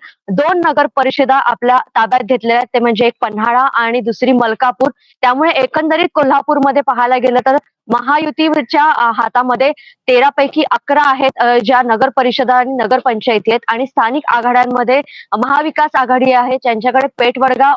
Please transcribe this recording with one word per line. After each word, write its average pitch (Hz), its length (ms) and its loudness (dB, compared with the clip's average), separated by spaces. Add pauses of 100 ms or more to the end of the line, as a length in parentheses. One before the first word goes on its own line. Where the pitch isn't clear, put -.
(320)
दोन 330 360 0
नगर 294 280 0
परिषदा 269 400 0
आपल्या 247 420 0
ताब्यात 233 460 -2
घेतलेल्या 233 340 -2
आहेत, 247 160 -2
ते 247 60 2
म्हणजे 233 260 0
एक 233 160 0
पन्हाळा 233 400 -2
आणि 233 380 -2
दुसरी 226 320 -2
मलकापूर. 247 580 0 (320)
त्यामुळे 269 300 0
एकंदरीत 311 640 -2
कोल्हापूरमध्ये 277 680 0
पाहायला 247 360 0
गेलं 247 280 0
तर 262 100 2 (380)
महायुतीच्या, 302 960 0
अ, 233 200 0
हातामध्ये 247 600 0 (360)
तेरा 254 220 4
पैकी 285 420 -2
अकरा 277 300 0
आहेत, 269 360 0
अ, 240 280 2
ज्या 247 160 2
नगर 240 280 2
परिषदा 247 460 0
आणि 254 160 0
नगरपंचायती 226 800 0
आहेत 233 160 0
आणि 233 180 -2
स्थानिक 254 420 -2
आघाड्यांमध्ये 247 720 0 (360)
महाविकास 294 580 -2
आघाडी 254 360 2
आहे 254 260 0
ज्यांच्याकडे 247 500 -2 (120)
पेठ, 240 200 0
वडगाव 262 380 2